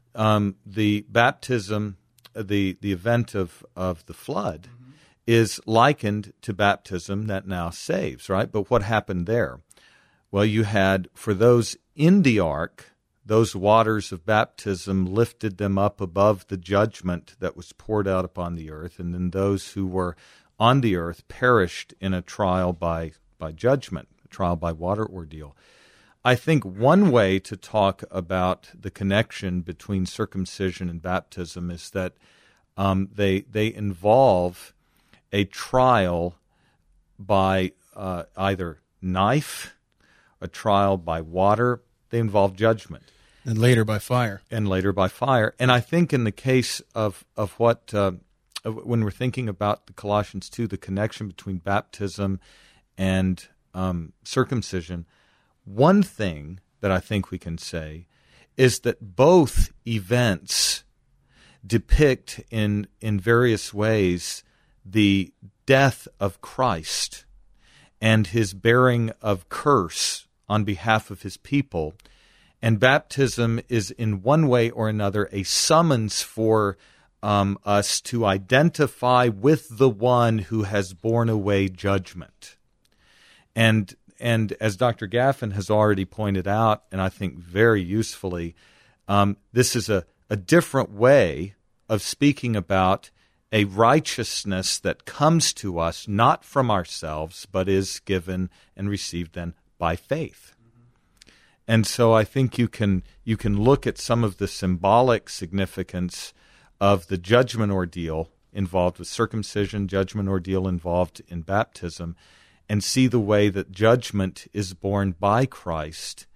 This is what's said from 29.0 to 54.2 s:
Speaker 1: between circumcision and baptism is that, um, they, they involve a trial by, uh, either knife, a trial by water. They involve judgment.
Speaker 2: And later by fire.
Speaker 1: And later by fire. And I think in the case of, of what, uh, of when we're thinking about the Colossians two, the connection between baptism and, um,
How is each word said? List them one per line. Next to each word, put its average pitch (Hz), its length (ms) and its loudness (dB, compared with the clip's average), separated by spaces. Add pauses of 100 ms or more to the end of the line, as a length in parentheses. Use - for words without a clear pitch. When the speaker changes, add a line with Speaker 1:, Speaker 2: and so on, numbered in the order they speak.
Speaker 1:
between 92 460 -6
circumcision 92 840 -6
and 85 100 -12
baptism 90 720 -8
is 87 200 -14
that, 92 240 -6 (640)
um, 98 380 0
they, 98 280 0
they 107 300 -4
involve 98 1000 0 (580)
a 101 120 2
trial 92 920 0 (840)
by, 95 540 0 (220)
uh, 92 300 -8 (120)
either 92 440 -4 (200)
knife, 98 760 -2 (640)
a 92 80 -8
trial 98 480 2
by 82 240 -6
water. 101 600 0 (280)
They 117 100 -4
involve 101 380 2
judgment. 107 480 -2 (400)
Speaker 2:
And 117 120 -4
later 113 280 4
by 107 140 -2
fire. 117 520 -2
Speaker 1:
And 107 180 -2
later 95 240 2
by 92 160 0
fire. 120 500 0
And 127 140 2
I 123 80 2
think 170 320 0
in 123 120 0
the 104 80 -2
case - 500 -2 (120)
of, 107 300 -4 (120)
of 104 160 -4
what, 117 420 -2
uh, 98 180 0 (520)
of 113 200 -10
when 117 200 0
we're 101 60 -2
thinking 123 380 -6
about 104 380 -4
the 98 80 -20
Colossians 101 560 -4
two, 117 160 -4
the 98 100 -8
connection 104 520 -6
between 92 300 -10
baptism 98 800 -4 (580)
and, 92 480 -2 (260)
um, 90 400 -6 (120)